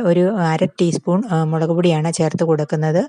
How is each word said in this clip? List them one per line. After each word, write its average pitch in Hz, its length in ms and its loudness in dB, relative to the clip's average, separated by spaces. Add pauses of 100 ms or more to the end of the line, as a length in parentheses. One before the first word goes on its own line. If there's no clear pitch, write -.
ഒരു 175 200 2 (200)
അര 160 180 0 (120)
ടീസ്പൂൺ, 170 520 0
ഏഹ്, 160 220 0
മുളക് 160 120 -2 (100)
പൊടിയാണ് 170 420 0
ചേർത്ത് 165 320 -2
കൊടുക്കുന്നത്. 156 640 0